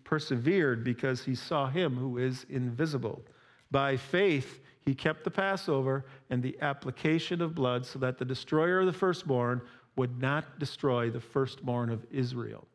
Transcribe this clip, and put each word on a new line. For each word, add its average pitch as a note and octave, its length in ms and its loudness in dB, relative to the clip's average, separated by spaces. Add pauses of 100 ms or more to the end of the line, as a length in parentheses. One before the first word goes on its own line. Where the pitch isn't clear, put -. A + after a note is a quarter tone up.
persevered C#3+ 800 2
because B2+ 400 0
he C3 120 -2
saw C#3 340 -2
him D3+ 260 0
who B2 220 -4
is B2+ 320 -2
invisible. B2+ 760 -2 (480)
By C#3 280 2
faith, E3+ 640 2 (200)
he C#3 160 2
kept - 260 -2
the F#3 80 -2
Passover C#3 760 0 (240)
and B2 140 0
the B2+ 180 -4
application D#3 800 0
of E3 140 -2
blood B2+ 320 0
so - 140 -10
that B2+ 180 -2
the - 60 -4
destroyer D#3 560 2
of F#3+ 60 4
the F#3 60 2
firstborn C#3 680 2 (340)
would B2 260 0
not C#3 380 -2
destroy B2+ 500 0
the A#2 120 -2
firstborn B2 680 -2
of A2+ 220 -4
Israel." A#2+ 640 -4